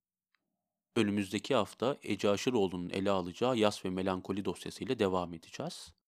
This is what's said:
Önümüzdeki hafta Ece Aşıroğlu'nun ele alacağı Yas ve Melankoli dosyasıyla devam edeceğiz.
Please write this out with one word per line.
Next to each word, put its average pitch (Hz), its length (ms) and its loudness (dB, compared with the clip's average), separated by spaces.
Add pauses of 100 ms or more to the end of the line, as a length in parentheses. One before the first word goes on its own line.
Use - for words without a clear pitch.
(960)
Önümüzdeki 104 580 2
hafta 117 480 0
Ece 107 280 2
Aşıroğlu'nun 98 600 0
ele 98 200 0
alacağı 98 460 0
Yas 104 280 4
ve 95 60 -2
Melankoli 95 540 -2
dosyasıyla 95 540 -4
devam 92 360 2
edeceğiz. - 580 -12 (160)